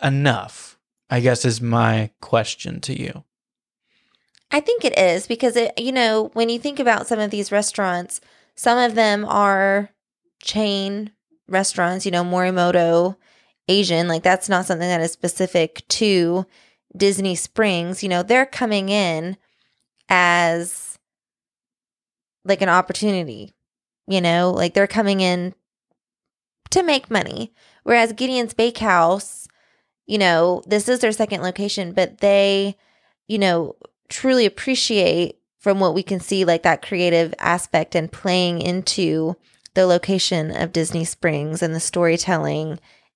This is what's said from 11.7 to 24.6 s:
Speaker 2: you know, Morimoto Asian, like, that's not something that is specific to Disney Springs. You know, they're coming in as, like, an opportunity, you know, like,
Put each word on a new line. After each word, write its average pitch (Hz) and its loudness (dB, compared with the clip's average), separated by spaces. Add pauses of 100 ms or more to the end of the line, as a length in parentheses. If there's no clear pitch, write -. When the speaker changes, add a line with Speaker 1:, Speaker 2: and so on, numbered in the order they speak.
Speaker 2:
you 196 -2
know, 175 0
Morimoto 180 2 (520)
Asian, 180 2
like, 165 -2
that's 185 2
not 190 0
something 175 -2
that 175 0
is 165 -2
specific - -2
to 185 0 (500)
Disney 196 0
Springs. 180 -2
You 202 -6
know, 180 0
they're 247 2
coming 208 -2
in 185 -2 (720)
as, 175 2 (1500)
like, 190 0
an 190 2
opportunity, 180 -2 (520)
you 190 0
know, 175 2
like, 180 -2